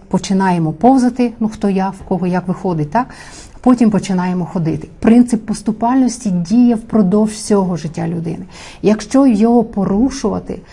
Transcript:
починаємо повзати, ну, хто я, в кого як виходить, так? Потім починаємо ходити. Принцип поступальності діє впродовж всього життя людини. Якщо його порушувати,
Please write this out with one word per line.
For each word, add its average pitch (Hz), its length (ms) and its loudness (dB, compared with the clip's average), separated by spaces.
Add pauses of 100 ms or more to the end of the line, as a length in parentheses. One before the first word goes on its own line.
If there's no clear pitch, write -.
починаємо 180 640 0
повзати, 247 680 2
ну, 214 100 -2
хто 208 200 -4
я, 190 200 -2
в 190 180 -12
кого 185 200 -2
як 180 200 -2
виходить, 170 440 -4
так? 247 160 0 (540)
Потім 247 300 4
починаємо 180 540 -2
ходити. 156 420 -4 (120)
Принцип 233 460 4
поступальності 233 840 -2
діє 214 460 2
впродовж 214 560 2
всього 185 460 0
життя 165 300 -6
людини. 170 380 -6 (360)
Якщо 262 460 2
його 226 360 4
порушувати, 196 960 -2 (140)